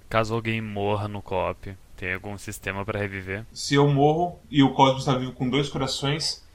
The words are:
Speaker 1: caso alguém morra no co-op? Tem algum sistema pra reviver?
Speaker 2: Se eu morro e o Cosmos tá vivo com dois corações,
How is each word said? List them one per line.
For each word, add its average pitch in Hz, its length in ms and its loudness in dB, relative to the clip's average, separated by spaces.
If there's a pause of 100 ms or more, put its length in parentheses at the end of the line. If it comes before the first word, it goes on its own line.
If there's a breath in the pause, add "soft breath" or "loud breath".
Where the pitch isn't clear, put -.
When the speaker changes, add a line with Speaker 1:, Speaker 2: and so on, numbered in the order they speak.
Speaker 1:
caso 113 280 0
alguém 113 260 -2
morra 104 460 -2
no 104 140 -8
co-op? 92 540 -4 (220)
Tem 92 160 -4
algum 98 240 -8
sistema 98 460 -8
pra 104 160 -4
reviver? 98 540 -6
Speaker 2:
Se - 220 -2
eu 143 120 8
morro 151 500 2 (140)
e 143 100 6
o 131 120 6
Cosmos 131 320 4
tá 139 100 2
vivo 127 160 -4
com 127 180 -2
dois 139 200 0
corações, 143 760 -4 (120)